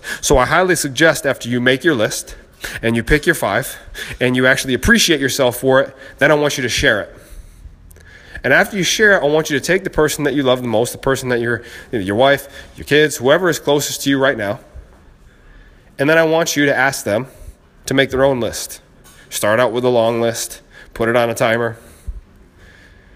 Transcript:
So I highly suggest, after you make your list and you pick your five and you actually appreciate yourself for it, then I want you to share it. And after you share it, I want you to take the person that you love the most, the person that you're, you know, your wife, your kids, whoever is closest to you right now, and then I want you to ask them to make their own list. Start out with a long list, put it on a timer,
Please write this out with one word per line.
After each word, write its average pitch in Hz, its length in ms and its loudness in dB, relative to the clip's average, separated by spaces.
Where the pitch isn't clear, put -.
So - 160 2
I 127 80 4
highly 175 300 2
suggest, 143 500 -2
after 127 240 -4
you 123 100 -2
make 127 240 2
your 165 120 2
list - 400 -4
and 117 140 0
you 117 80 -2
pick 147 220 0
your 165 100 2
five 113 420 -4
and 127 140 0
you 127 120 2
actually 135 260 0
appreciate 170 460 4
yourself 127 380 0
for 131 240 2
it, - 120 -6
then 147 120 4
I 151 40 6
want 147 220 0
you 143 60 -6
to 117 60 -2
share 110 320 0
it. - 140 -14
And 127 120 2
after 202 240 2
you 180 60 -2
share 208 340 4
it, 131 60 0
I 143 40 0
want 156 220 0
you 143 100 0
to - 60 -6
take 196 180 0
the 175 60 -6
person 156 340 0
that 143 100 0
you 143 100 0
love 127 180 2
the 123 80 -6
most, 113 240 0
the - 40 -14
person 131 320 -2
that 120 120 0
you're, 117 200 -4
you 117 80 -4
know, 92 60 -4
your 101 100 -2
wife, 135 320 2
your 82 80 -16
kids, 147 320 2
whoever 160 320 2
is 147 100 -2
closest - 440 -2
to 139 60 0
you 139 80 2
right 135 200 0
now, 104 240 -6
and 139 120 2
then 160 80 4
I 165 60 4
want 160 320 0
you 147 100 2
to 139 80 2
ask 131 300 0
them 110 240 -2
to - 80 -4
make 135 180 2
their 135 120 2
own 139 160 2
list. - 400 -8
Start 110 300 0
out 120 140 0
with 120 100 -2
a 127 60 2
long 117 320 2
list, - 400 -4
put - 160 -2
it 120 80 2
on 117 120 2
a 113 60 -6
timer, 117 400 -2